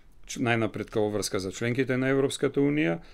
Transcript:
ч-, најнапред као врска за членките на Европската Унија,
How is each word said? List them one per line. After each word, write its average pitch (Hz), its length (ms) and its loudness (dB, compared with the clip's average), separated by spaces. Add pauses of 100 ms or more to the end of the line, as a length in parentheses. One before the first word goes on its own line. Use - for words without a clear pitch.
(260)
ч-, - 160 -6
најнапред 110 480 0
као 104 200 2
врска 101 300 -2
за 92 120 -4
членките 123 440 0
на 131 140 2
Европската 135 500 2
Унија, 151 380 2 (160)